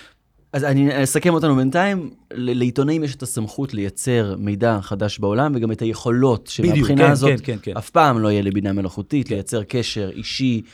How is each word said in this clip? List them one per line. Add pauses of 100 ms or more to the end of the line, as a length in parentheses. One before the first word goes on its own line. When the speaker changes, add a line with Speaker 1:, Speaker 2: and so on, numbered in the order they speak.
(540)
Speaker 1:
אז
אני
אסכם
אותנו
בינתיים, (240)
ל-,
לעיתונאים
יש
את
הסמכות
לייצר
מידע
חדש
בעולם,
וגם
את
היכולות,
Speaker 2:
בדיוק,
Speaker 1:
שמבחינה
Speaker 2:
כן,
Speaker 1:
הזאת
Speaker 2:
כן,
כן,
כן.
Speaker 1:
אף
פעם
לא
יהיה
לבינה
מלאכותית,
לייצר
קשר
אישי (120)